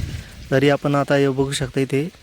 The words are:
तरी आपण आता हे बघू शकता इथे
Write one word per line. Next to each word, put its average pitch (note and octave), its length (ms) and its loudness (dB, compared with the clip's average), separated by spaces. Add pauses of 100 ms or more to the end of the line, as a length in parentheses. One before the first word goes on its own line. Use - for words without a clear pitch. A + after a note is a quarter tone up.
(520)
तरी C#3 180 4
आपण C#3+ 260 2
आता C#3+ 200 2
हे C#3 140 4
बघू C3+ 220 0
शकता C#3 280 -4
इथे C#3 300 -2 (140)